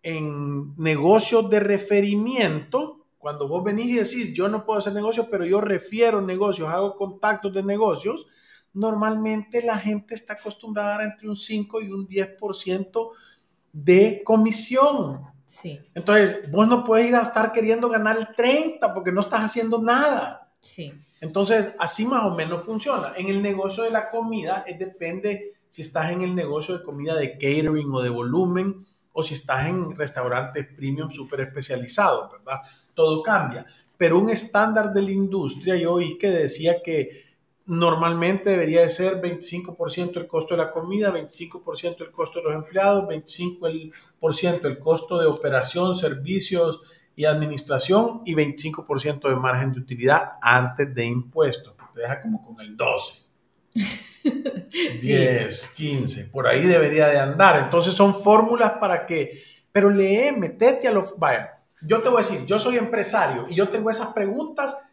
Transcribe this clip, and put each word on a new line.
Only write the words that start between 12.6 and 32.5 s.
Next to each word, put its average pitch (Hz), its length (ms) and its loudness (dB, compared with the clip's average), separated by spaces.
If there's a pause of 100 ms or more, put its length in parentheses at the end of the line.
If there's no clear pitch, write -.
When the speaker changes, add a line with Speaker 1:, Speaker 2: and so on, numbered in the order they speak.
Speaker 1:
de 185 520 6
comisión. 220 960 2 (260)
Speaker 2:
Sí. - 320 -14 (160)
Speaker 1:
Entonces, 190 560 2
vos 202 160 4
no 240 160 4
puedes 226 240 4
ir 240 80 4
a 240 80 6
estar 220 300 -2
queriendo 226 360 2
ganar 220 280 0
el 220 180 -4
treinta 254 600 0
porque 180 180 -4
no 190 80 0
estás 214 240 -2
haciendo 226 380 -2
nada. 262 680 0 (100)
Speaker 2:
Sí. 151 320 -14 (280)
Speaker 1:
Entonces, 196 580 0
así 214 280 -2
más 247 180 0
o 180 100 0
menos 170 300 -4
funciona. 220 520 -4
En 185 120 -6
el 196 140 0
negocio 196 420 -4
de 226 60 -2
la 220 180 -2
comida, 214 580 -6
eh, 175 120 -12
depende 190 760 -8 (160)
si - 140 -16
estás 160 280 -4
en 180 120 -4
el 180 120 -4
negocio 156 440 -4
de 175 60 -12
comida 147 300 -6
de 143 200 -2
catering 151 580 0
o 131 100 -2
de 123 60 -2
volumen, 180 800 -2 (280)
o 160 80 -2
si 156 120 -4
estás 135 340 -2
en 180 260 -4
restaurantes 135 800 -4
premium 139 360 -6
súper 135 320 -10
especializados, 135 880 -2
¿verdad? 135 280 -10 (340)